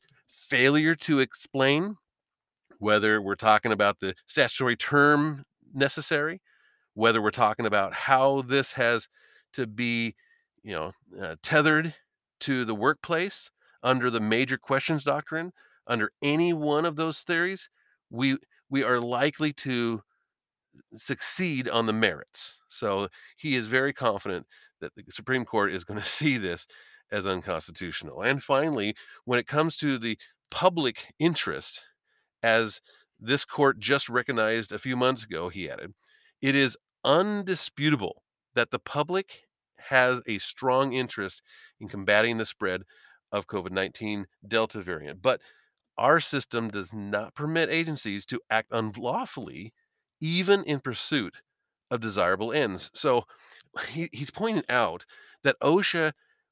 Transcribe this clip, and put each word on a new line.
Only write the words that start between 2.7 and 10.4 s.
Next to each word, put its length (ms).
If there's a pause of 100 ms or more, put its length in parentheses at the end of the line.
whether 420
we're 140
talking 360
about 280
the 160 (120)
statutory 480
term 720 (280)
necessary, 680 (520)
whether 280
we're 100
talking 340
about 280
how 480
this 320
has 340 (460)
to 120
be, 500 (480)